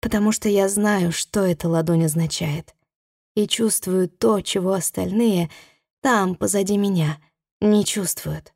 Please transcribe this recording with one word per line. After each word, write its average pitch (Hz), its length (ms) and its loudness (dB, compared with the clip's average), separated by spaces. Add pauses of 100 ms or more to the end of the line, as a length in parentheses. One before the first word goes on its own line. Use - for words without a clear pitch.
Потому 214 280 0
что 220 200 -2
я 196 180 2
знаю, 202 420 0
что - 300 -4
эта 175 300 0
ладонь 165 340 2
означает. 160 720 -4 (600)
И 208 140 0
чувствую 185 640 0
то, 214 320 2
чего 190 320 0
остальные 185 760 0 (540)
там, 202 320 2
позади 196 420 -2
меня, 180 420 0 (440)
не 208 200 4
чувствуют. 165 720 -6